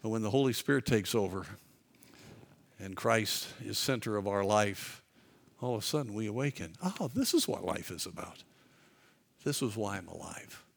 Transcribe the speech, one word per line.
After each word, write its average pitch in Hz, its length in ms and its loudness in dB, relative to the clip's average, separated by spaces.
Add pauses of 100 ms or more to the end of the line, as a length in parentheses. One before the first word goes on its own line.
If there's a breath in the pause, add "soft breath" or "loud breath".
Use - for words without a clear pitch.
But 110 60 -2
when 110 140 2
the 107 80 0
Holy 135 220 6
Spirit 139 340 2
takes 110 280 2
over 95 300 0 (1300 loud breath)
and 95 180 -8
Christ 113 520 2 (140)
is 104 140 -6
center 117 400 0
of 98 100 0
our 101 160 2
life, 104 600 2 (580 soft breath)
all 123 140 -2
of 107 80 -2
a - 20 -8
sudden 127 300 -2
we 110 120 -2
awaken. 110 460 -4 (100)
"Oh, 180 320 -2
this 262 200 2
is 320 120 4
what 92 180 -2
life 87 260 -2
is 85 160 -6
about. - 360 -10 (1000 soft breath)
This 143 180 0
is 110 140 0
why 101 220 -2
I'm 85 100 -10
alive. - 560 -14 (120)